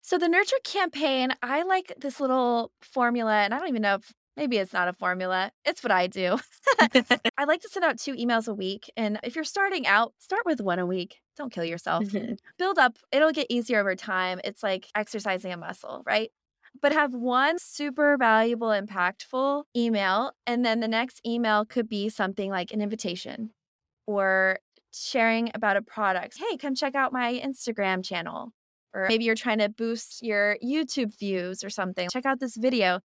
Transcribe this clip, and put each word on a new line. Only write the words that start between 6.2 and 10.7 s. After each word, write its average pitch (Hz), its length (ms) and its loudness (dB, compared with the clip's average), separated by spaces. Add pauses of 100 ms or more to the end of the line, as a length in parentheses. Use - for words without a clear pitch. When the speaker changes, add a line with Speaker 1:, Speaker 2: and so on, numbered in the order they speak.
Speaker 1:
<laughs> - 120 -20 (140)
Speaker 2:
<laughs> 247 580 4
Speaker 1:
I 277 80 0
like 302 160 2
to 440 80 -14
send 359 160 -2
out 285 140 0
two 277 160 -6
emails 233 320 0
a 226 80 -6
week, 196 420 -6
and 214 260 -2
if 247 120 -8
you're 320 80 -4
starting 381 420 -2
out, 220 320 4
start 427 300 -4
with 277 140 0
one 185 180 0